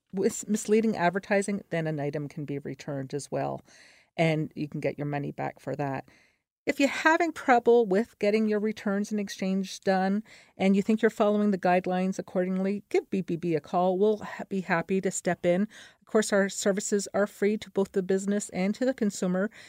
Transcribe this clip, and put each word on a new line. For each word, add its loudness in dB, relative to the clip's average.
with -2
misleading 2
advertising, 0
then -2
an -4
item -4
can -10
be -6
returned -8
as -8
well, -4
and 0
you -6
can -8
get -4
your -6
money -6
back -8
for -8
that. -6
If -2
you're 4
having 2
trouble 4
with 0
getting 2
your 0
returns -2
and -2
exchange -4
done 0
and 4
you 4
think 0
you're 6
following 2
the 0
guidelines 0
accordingly, -2
give 0
B -2
B -4
B -2
a 0
call. 0
We'll 2
ha-, -12
be -4
happy 0
to 0
step -2
in. 4
Of -20
course, 0
our 4
services -2
are 2
free 0
to -16
both -2
the 0
business -2
and 0
to -2
the 0
consumer, -2